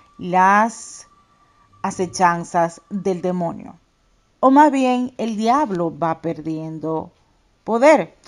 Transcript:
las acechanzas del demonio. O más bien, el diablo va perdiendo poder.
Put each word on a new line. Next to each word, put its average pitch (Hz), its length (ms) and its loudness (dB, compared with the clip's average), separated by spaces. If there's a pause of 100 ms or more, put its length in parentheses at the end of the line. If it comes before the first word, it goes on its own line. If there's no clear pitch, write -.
(180)
las 190 920 0 (720)
acechanzas 170 1080 -2
del 190 320 -4
demonio. 180 540 -6 (640)
O 262 120 4
más 294 200 6
bien, 254 460 -2
el 220 180 -4
diablo 208 600 -2
va 160 240 -4
perdiendo 160 920 -8 (520)
poder. 233 520 2 (120)